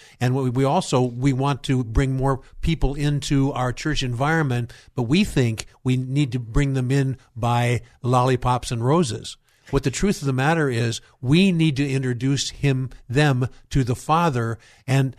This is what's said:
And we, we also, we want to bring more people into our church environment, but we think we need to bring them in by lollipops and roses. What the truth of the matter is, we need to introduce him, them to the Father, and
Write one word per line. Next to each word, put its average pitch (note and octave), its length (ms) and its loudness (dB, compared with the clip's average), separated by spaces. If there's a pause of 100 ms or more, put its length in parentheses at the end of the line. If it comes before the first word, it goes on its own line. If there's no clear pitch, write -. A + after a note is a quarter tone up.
(200)
And B2 140 2
we, C3 160 0
we C3 140 2
also, C#3+ 380 2
we B2+ 300 0
want C3+ 320 -2
to B2+ 200 0
bring C3 320 0
more C3 240 0 (220)
people C#3+ 340 0
into C#3+ 560 0
our B2 200 -2
church D3 300 -2
environment, B2+ 680 0 (240)
but B2+ 80 -2
we D#3 180 2
think A#2+ 440 0 (180)
we B2+ 120 2
need C3 360 -2
to B2+ 80 -4
bring C3+ 340 0
them B2+ 160 -2
in C3+ 260 0 (200)
by A#2+ 460 0 (200)
lollipops B2 680 0
and A2+ 120 -4
roses. C3 520 0 (340)
What C#3 140 0
the C3 80 0
truth - 280 0
of C#3+ 60 -6
the C3+ 60 0
matter D3 360 2
is, A#2 320 -2 (200)
we F3 320 4
need D#3+ 240 2
to C#3+ 120 0
introduce C3 600 -2
him, C3 400 -2 (180)
them B2+ 380 2 (220)
to C#3 160 0
the A#2+ 100 -2
Father, C3 640 0 (260)
and C3+ 340 0